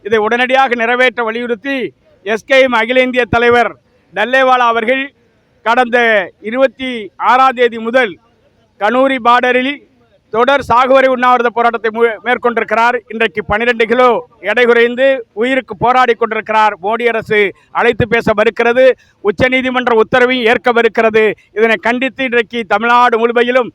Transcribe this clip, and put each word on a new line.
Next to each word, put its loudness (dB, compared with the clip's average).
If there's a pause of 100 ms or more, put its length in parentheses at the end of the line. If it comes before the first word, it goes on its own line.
இதை 0
உடனடியாக 0
நிறைவேற்ற 0
வலியுறுத்தி -6 (500)
எஸ் -6
கே 4
எம் 0
அகில 0
இந்திய -2 (100)
தலைவர் 2 (440)
டல்லேவாலா 0
அவர்கள் -2 (640)
கடந்த 0 (500)
இருபத்தி -2 (400)
ஆறாம் 2
தேதி 0
முதல் 0 (680)
கனூரி 0 (100)
பார்டரில் 2 (640)
தொடர் 0
சாகுவரை 4
உண்ணாவிரத 0
போராட்டத்தை -2
மு-, 0
மேற்கொண்டிருக்கிறார். -2 (160)
இன்றைக்கு -4 (100)
பனிரெண்டு 0
கிலோ 4 (420)
எடை 2
குறைந்து 2 (340)
உயிருக்கு -2 (100)
போராடி 2
கொண்டிருக்கிறார். -2 (100)
மோடி -2
அரசு -2 (380)
அழைத்து 0
பேச 0
மறுக்கிறது, 0 (400)
உச்சநீதிமன்ற -2
உத்தரவையும் 0
ஏற்க 0
மறுக்கிறது. 2 (320)
இதனை 0 (100)
கண்டித்து -4
இன்றைக்கு -2 (140)
தமிழ்நாடு 2
முழுமையிலும் 0